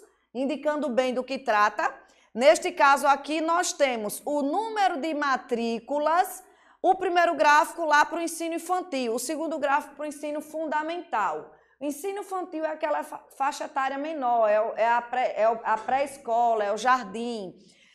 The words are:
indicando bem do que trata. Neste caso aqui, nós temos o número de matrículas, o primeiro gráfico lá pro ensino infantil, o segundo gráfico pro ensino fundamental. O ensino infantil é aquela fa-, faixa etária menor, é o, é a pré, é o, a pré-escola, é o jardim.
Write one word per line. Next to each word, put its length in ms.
indicando 560
bem 240
do 100
que 160
trata. 520
Neste 380
caso 360
aqui, 340
nós 320
temos 500
o 200
número 540
de 160
matrículas, 1300
o 100
primeiro 420
gráfico 480
lá 220
pro 160
ensino 320
infantil, 600
o 40
segundo 380
gráfico 380
pro 100
ensino 340
fundamental. 1120
O 40
ensino 360
infantil 420
é 60
aquela 340
fa-, 200
faixa 280
etária 320
menor, 500
é 140
o, 160
é 100
a 140
pré, 340
é 140
o, 140
a 140
pré-escola, 840
é 80
o 60
jardim. 760